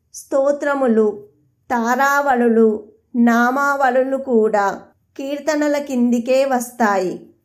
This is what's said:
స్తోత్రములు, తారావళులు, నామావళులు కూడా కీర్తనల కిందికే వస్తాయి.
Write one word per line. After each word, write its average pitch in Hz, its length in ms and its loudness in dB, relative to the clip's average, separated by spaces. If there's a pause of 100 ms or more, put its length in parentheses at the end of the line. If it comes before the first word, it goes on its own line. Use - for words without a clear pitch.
(140)
స్తోత్రములు, 277 1120 -2 (420)
తారావళులు, 240 1160 0 (280)
నామావళులు 262 1000 2
కూడా 214 680 0 (340)
కీర్తనల 294 640 -2
కిందికే 254 680 0
వస్తాయి. 214 840 -2 (140)